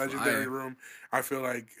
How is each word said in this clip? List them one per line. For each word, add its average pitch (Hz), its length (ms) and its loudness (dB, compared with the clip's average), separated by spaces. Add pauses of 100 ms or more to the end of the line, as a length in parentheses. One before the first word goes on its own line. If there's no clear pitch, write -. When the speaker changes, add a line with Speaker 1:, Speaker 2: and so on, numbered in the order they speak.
(180)
Speaker 1:
legendary 123 280 4
Speaker 2:
fire. 127 40 -2
Speaker 1:
room. 131 280 -4 (340)
I 127 120 4
feel 135 180 -2
like 123 260 -2 (120)